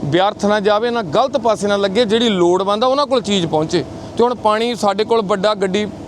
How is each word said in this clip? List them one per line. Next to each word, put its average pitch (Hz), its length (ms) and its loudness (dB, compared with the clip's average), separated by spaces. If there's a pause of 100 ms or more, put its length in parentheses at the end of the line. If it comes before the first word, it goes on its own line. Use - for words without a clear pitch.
ਵਿਅਰਥ 185 400 0
ਨਾ 208 140 2
ਜਾਵੇ, 214 300 0
ਨਾ 240 120 -2
ਗਲਤ 226 360 0
ਪਾਸੇ 214 300 -2
ਨਾ 202 80 2
ਲੱਗੇ, 202 300 2
ਜਿਹੜੀ 226 240 2
ਲੋੜਵੰਦ 190 540 2
ਆ, 254 40 2
ਉਹਨਾਂ 277 200 2
ਕੋਲ 247 140 0
ਚੀਜ਼ 185 260 0
ਪਹੁੰਚੇ। 156 380 0 (320)
ਤੇ 233 60 4
ਹੁਣ 247 120 0
ਪਾਣੀ 220 400 -2
ਸਾਡੇ 202 280 0
ਕੋਲ 226 180 0
ਵੱਡਾ 208 340 0
ਗੱਡੀ 202 320 -2 (200)